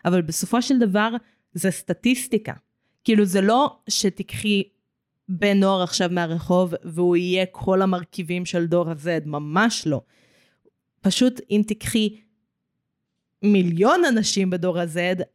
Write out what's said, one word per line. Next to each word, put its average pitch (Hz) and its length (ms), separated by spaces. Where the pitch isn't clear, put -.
אבל 180 160
בסופו 180 400
של 254 180
דבר 214 300
זה 180 180
סטטיסטיקה. 233 840
כאילו, 208 220
זה 190 160
לא 233 360
שתיקחי 202 760
בן 196 300
נוער 190 220
עכשיו 180 300
מהרחוב 175 600
והוא 175 320
יהיה 180 300
כל 185 360
המרכיבים 180 640
של 170 220
דור 170 220
ה-Z, 156 180
ממש 151 600
לא. 139 140
פשוט 247 400
אם 208 160
תיקחי 214 480
מיליון 202 640
אנשים 208 440
בדור 180 300
ה-Z, 175 420